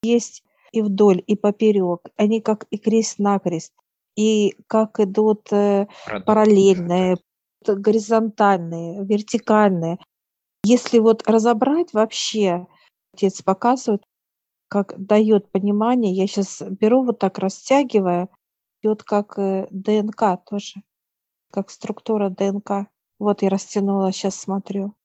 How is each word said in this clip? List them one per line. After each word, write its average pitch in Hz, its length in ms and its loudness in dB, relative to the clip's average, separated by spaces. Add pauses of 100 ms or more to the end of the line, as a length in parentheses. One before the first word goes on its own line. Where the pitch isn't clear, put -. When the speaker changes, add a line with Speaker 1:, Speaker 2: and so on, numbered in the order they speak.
Speaker 1:
Есть 233 400 -2 (280)
и 226 100 -2
вдоль, 202 440 2
и 208 100 0
поперек. 202 800 0
Они 214 240 0
как 214 280 -4
и 208 80 -8
крест-накрест, 202 960 -2 (420)
и 214 400 2 (120)
как 220 320 -2
идут, 214 520 0
э, 202 360 2 (160)
Speaker 2:
Продукты, - 240 -10
Speaker 1:
параллельные, 190 880 4
Speaker 2:
да, - 60 -12 (440)
Speaker 1:
т-, 202 100 0
горизонтальные, 202 1300 0
вертикальные. 208 920 0 (680)
Если 233 340 2
вот 220 280 2
разобрать 240 680 0
вообще, 208 760 -2 (460)
отец - 280 -2
показывает, 226 600 -2 (680)
как 202 280 -4
дает 214 540 2
понимание. 208 600 0
Я 190 140 0
щас - 340 -6
беру, 214 440 0
вот 247 140 -2
так 190 200 -4
растягиваю, 190 880 -2 (540)
идет 214 200 -2
как, 208 360 -4
э, 190 320 -4
Д 208 280 -2
Н 214 100 -4
К 202 280 -2
тоже, - 460 -12 (680)
как - 200 -8
структура 208 580 -6
Д 185 200 -6
Н 202 120 -6
К. 202 260 -6 (320)
Вот 208 240 -2
я 196 60 2
растянула, 196 640 -2
щас 190 240 -6
смотрю. 196 680 -8